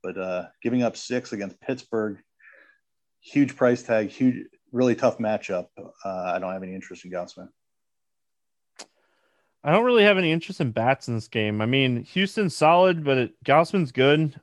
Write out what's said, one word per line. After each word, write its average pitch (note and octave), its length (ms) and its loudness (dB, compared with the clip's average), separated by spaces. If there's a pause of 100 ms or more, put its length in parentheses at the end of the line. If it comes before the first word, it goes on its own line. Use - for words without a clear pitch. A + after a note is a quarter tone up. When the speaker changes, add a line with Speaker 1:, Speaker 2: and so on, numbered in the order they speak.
Speaker 1:
But, F#2 160 -10
uh, F#2 280 -6 (160)
giving B2 220 -2
up A2+ 120 -2
six - 380 -8
against G2+ 260 -10
Pittsburgh, A2 600 -6 (1000)
huge C#3 360 0
price B2 240 2
tag, A2 280 0
huge, B2 360 0 (260)
really B2 240 2
tough A#2 220 0
matchup. G2+ 500 -4 (100)
Uh, F#2 560 -10
I F#2 40 -4
don't F#2 160 -6
have F#2+ 100 -10
any F#2 120 -12
interest F#2 300 -16
in F2+ 60 -16
Gausman. F2+ 380 -12 (2250)
Speaker 2:
I D3 80 0
don't G#3+ 120 4
really A#3+ 200 4
have G3+ 160 4
any E3 120 0
interest E3 300 -4
in B2+ 100 -2
bats A#2+ 360 0
in A#2+ 80 -4
this A2 120 -6
game. G#2+ 320 -2
I A2 60 0
mean, B2+ 380 0
Houston's F#3+ 520 -4
solid, E3+ 480 4
but C#3 140 2
it, - 260 -4
Gausman's D#3 480 2
good. C#3+ 520 2